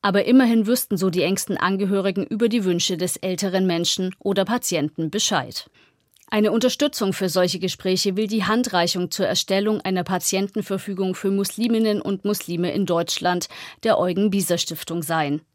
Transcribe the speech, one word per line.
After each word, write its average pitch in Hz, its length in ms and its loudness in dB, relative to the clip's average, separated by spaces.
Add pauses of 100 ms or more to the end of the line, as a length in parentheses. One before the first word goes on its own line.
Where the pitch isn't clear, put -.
aber 202 240 2
immerhin 233 420 6
wüssten 233 280 0
so 185 140 2
die 170 120 0
engsten 185 340 0
Angehörigen 190 680 0
über 226 240 0
die 214 160 0
Wünsche 175 320 0
des 175 200 -4
älteren 190 500 0
Menschen 185 540 -2
oder 196 240 0
Patienten 165 680 -2
Bescheid. - 580 -4 (600)
Eine 214 240 2
Unterstützung 220 600 0
für 190 160 -2
solche 180 300 2
Gespräche 185 580 -2
will 214 120 0
die 214 160 0
Handreichung 185 680 0
zur - 160 -2
Erstellung 202 540 0
einer 185 240 -2
Patientenverfügung 190 1120 -2
für 196 160 0
Musliminnen 214 680 2
und 196 240 -4
Muslime 175 460 -2
in 196 160 0
Deutschland, 175 640 0 (340)
der 220 160 2
Eugen-Bieser-Stiftung, 180 1040 0
sein. 151 380 -2 (140)